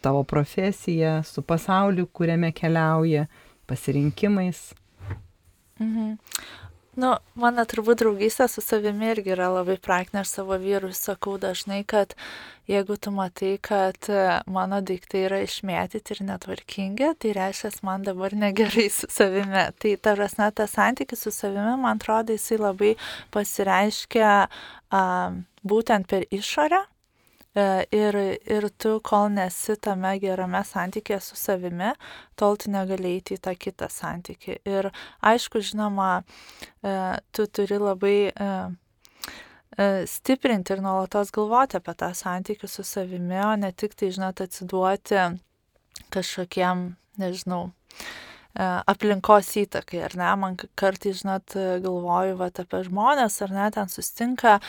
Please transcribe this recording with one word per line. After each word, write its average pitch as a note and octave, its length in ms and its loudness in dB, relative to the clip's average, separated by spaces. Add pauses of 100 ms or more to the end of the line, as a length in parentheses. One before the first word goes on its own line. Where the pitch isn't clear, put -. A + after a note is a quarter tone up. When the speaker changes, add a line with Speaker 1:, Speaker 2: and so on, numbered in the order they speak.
Speaker 1:
tavo C#3 160 4
profesija, D#3+ 1040 0
su - 160 -10
pasauliu, F#3 680 2
kuriame E3 460 0
keliauji, D#3+ 720 2 (380)
pasirinkimais? D3+ 1040 0 (1080)
Speaker 2:
Mhm. A3 420 -2 (760)
Nu, B3+ 160 2 (180)
mano A#3+ 320 2
turbūt A3 380 2
draugystė A3 500 2
su - 140 -6
savimi G#3+ 480 0
irgi G3 180 -2
yra F3+ 180 0
labai F#3 300 0
praktinė. F#3 460 -2
Aš - 100 -6
savo F#3+ 240 -4
vyrui F#3+ 320 -2
sakau G3 480 -6
dažnai, G3 480 -4
kad G#3 300 2 (480)
jeigu G3+ 340 0
tu G3+ 160 -6
matai, F#3+ 380 -2 (100)
kad, F#3+ 460 0
e, G3+ 160 2 (200)
mano F#3+ 380 -2
daiktai F#3+ 460 -4
yra G3 120 0
išmėtyti F#3 760 -4
ir G3 100 -8
netvarkingi, G3 880 -4
tai G#3+ 240 -2
reiškias, G3 440 -4
man F#3+ 200 -4
dabar F#3+ 320 -4
negerai G#3 560 2
su - 240 -4
savimi. F#3+ 540 4 (100)
Tai G#3 160 2
ta G#3 240 2
prasme, G#3 320 0
tas G#3 240 -2
santykis A#3 480 0
su G#3+ 80 -6
savimi, G#3 480 -2
man A3+ 240 0
atrodo, A3 320 2
jisai A3 240 0
labai G#3 340 4 (380)
pasireiškia, G#3 1040 2 (560)
a, F#3+ 140 4 (580)
būtent G#3 480 2
per F#3 240 0
išorę. D4+ 480 2 (720)
E, G3 340 2
ir, G#3+ 280 2 (280)
ir G#3 260 0
tu, A3 300 0
kol G#3 320 4
nesi G3 440 -2
tame F#3+ 420 -2
gerame F#3 440 -2
santykyje G3 580 -4
su - 180 -14
savimi, F3+ 560 -2 (420)
tol G#3 240 4
tu G#3 100 -6
negali F#3+ 460 -2
eiti F#3 220 -8
į - 40 -20
tą F#3 140 -4
kitą - 340 -8
santykį. - 680 -10 (100)
Ir G3 220 0 (340)
aišku, A3+ 400 2
žinoma, G3 460 -2 (760)
e, G3 80 -2 (400)
tu G#3 160 -2
turi G3+ 320 -2
labai, G3+ 380 2 (100)
e, G3+ 240 -4 (1300)
e, G3+ 100 4 (180)
stiprinti A3 720 0
ir F#3+ 80 -4
nuolatos F#3+ 500 0
galvoti A3 460 2
apie E3+ 180 -10
tą F3 160 -2
santykį F#3+ 560 -6
su - 160 -10
savimi, F3+ 560 -4
o G#3+ 140 2
ne G3 160 -2
tik - 260 -8
tai, F#3+ 160 -2
žinot, F#3+ 300 -4
atsiduoti F#3 840 0 (880)
kažkokiem, F3+ 760 -2 (300)
nežinau, F3+ 500 -6 (840)
e, F#3+ 100 -2 (220)
aplinkos G3+ 760 4
įtakai, - 420 -4
ar E3 160 -8
ne? F3+ 220 0
Man F#3 180 -4
k-, - 160 -16
kartais, G3 480 0
žinot, F#3+ 320 -4 (300)
galvoju, F3+ 540 0
vat, F3+ 200 -4
apie F#3 280 -4
žmones, A3 560 2
ar F#3+ 120 -4
ne, G3+ 160 0
ten G#3 220 -4
susitinka, A#3 640 4 (100)